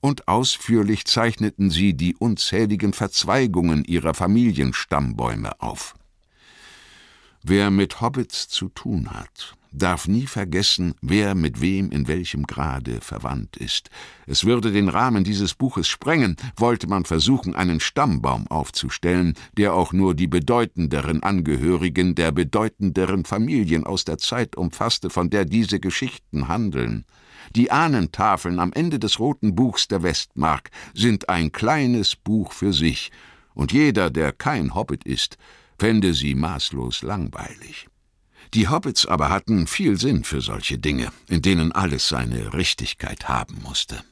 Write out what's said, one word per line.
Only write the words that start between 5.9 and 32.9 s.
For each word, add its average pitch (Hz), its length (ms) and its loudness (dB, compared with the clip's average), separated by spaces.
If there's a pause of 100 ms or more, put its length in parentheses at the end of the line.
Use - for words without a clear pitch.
Wer 101 280 4
mit 98 300 2
Hobbits 123 480 -4
zu - 200 -4
tun 101 420 -4
hat, - 460 -14 (160)
darf 87 360 -2
nie 117 180 2
vergessen, 92 720 -2
wer 98 340 2
mit 73 260 0
wem 95 300 0
in 71 160 0
welchem 78 400 -2
Grade 65 540 -4
verwandt 62 560 -8
ist. - 340 -6 (360)
Es 69 180 -2
würde 113 280 4
den 101 160 4
Rahmen 104 360 4
dieses 101 300 0
Buches 120 340 -2
sprengen, 127 480 0 (200)
wollte 120 300 2
man 95 180 -2
versuchen, 92 500 2
einen 87 260 0
Stammbaum 65 680 0
aufzustellen, 82 840 0 (220)
der 101 180 2
auch 90 180 0
nur 92 220 4
die 80 120 0
bedeutenderen 80 960 0
Angehörigen 87 920 2
der 82 160 2
bedeutenderen 92 960 0
Familien 104 600 0
aus 92 200 -4
der 80 140 -4
Zeit - 380 -4
umfasste, - 540 -2
von 90 200 0
der 101 140 2
diese 101 360 0
Geschichten 82 680 -4
handeln. 67 560 -2 (520)
Die 120 140 4
Ahnentafeln 95 880 2
am 87 140 0
Ende 160 260 -2
des 104 200 0
Roten 110 360 0
Buchs 117 340 2
der 95 140 0
Westmark 78 680 -2 (240)
sind 107 340 2
ein 82 240 0
kleines 123 640 0
Buch 107 360 -2
für 98 200 0
sich, 78 380 0 (440)